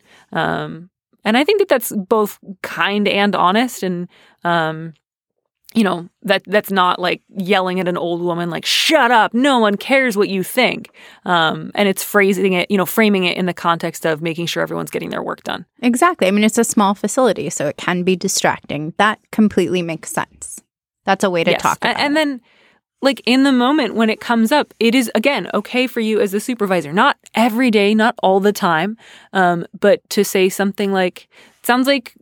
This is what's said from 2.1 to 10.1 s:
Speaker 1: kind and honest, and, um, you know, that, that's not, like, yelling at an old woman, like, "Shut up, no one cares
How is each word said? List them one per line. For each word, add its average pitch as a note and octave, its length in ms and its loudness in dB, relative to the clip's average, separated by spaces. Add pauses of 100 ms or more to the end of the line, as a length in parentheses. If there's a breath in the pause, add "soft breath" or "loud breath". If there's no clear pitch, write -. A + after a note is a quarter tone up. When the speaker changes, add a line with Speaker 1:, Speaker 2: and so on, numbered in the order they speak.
Speaker 1:
kind G3 440 -2
and G3+ 260 2
honest, G3+ 480 0
and, F3+ 280 -6 (340 soft breath)
um, D#3+ 500 -2 (800)
you A3+ 120 2
know, F3 240 -4 (140)
that, G3 240 0
that's G#3 240 -2
not, F3+ 280 2
like, F3 220 -2 (160)
yelling F#3 420 0
at F3+ 80 -2
an F3+ 100 -2
old E3+ 240 -4
woman, F3 280 -4
like, D#3+ 160 -6
"Shut C#4 460 2
up, A3+ 220 4
no C4 260 2
one G#3 180 2
cares B3+ 400 0